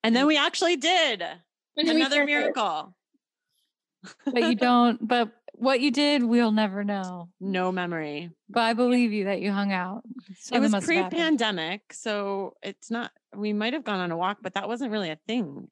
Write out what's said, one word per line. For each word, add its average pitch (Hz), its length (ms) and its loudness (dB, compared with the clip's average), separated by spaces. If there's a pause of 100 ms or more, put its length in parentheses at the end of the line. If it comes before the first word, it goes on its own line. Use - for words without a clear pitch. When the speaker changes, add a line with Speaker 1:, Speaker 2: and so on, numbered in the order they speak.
Speaker 1:
And 226 120 4
then 269 120 4
we 302 100 4
actually 339 400 2
did. 294 440 0 (540)
Speaker 2:
When 302 120 0
did 311 80 2
we 320 60 4
Speaker 1:
Another 269 160 2
Speaker 2:
start? 285 100 4
Speaker 1:
miracle. 196 680 -2 (1300)
Speaker 3:
But 247 160 2
you 240 120 2
Speaker 1:
<laughs> - 20 0
Speaker 3:
don't, 240 500 4
but 233 260 0 (220)
what 254 260 2
you 277 100 2
did, 294 340 2
we'll 233 280 4
never 208 320 0
know. 185 460 -6 (100)
Speaker 1:
No 185 320 -2
memory. 165 580 -4 (200)
Speaker 3:
But 233 120 0
I 226 120 2
believe 240 380 2
you 208 120 -2
that 196 160 -2
you 202 120 -2
hung 202 200 0
out. 185 320 -4
Speaker 1:
It 240 240 -16
was 190 120 -20
Speaker 3:
Something 220 320 2
must 196 140 0
have 330 100 2
happened. 370 160 0
Speaker 1:
pre-pandemic, 214 800 0
so 196 680 -4
it's - 280 -14
not, 233 220 -6 (220)
we 208 180 -2
might 214 200 0
have 294 120 -6
gone 202 160 -2
on 175 100 -2
a 165 60 -4
walk, 185 260 -4
but 185 120 -8
that 196 140 -4
wasn't 240 240 -4
really 196 180 -4
a 156 160 -8
thing. 208 460 -6